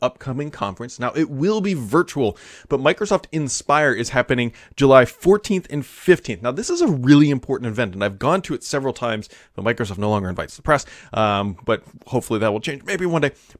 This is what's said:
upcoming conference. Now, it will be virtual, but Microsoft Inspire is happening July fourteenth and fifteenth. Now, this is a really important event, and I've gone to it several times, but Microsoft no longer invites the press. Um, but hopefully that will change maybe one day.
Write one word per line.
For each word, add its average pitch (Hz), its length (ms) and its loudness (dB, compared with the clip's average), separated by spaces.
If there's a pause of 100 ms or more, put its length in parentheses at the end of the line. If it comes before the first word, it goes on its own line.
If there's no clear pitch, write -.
upcoming 135 480 -6
conference. 117 500 -10
Now, 120 120 -4
it 156 180 -2
will 185 320 0
be 196 100 -2
virtual, 131 640 -2 (320)
but 135 120 0
Microsoft 185 520 0
Inspire 147 640 0
is 113 160 -6
happening 123 420 0 (240)
July 135 300 8
fourteenth 190 640 0
and 143 160 -6
fifteenth. 123 560 0
Now, 120 80 -2
this 151 180 -6
is 349 120 -2
a 339 80 2
really 143 420 6
important 123 380 -4
event, 107 260 -4
and 98 80 -8
I've 98 160 -2
gone 160 240 0
to 156 120 -8
it - 100 -8
several 135 280 -4
times, 110 360 -6 (260)
but 98 100 -8
Microsoft 104 340 -2
no 104 120 0
longer 101 180 0
invites 82 280 -8
the - 60 -20
press. 147 220 0 (280)
Um, 101 520 0
but 110 200 -2 (240)
hopefully 117 320 -2
that 107 120 2
will 107 80 -4
change 139 240 -8
maybe 185 220 -4
one 165 160 0
day. 139 80 2 (300)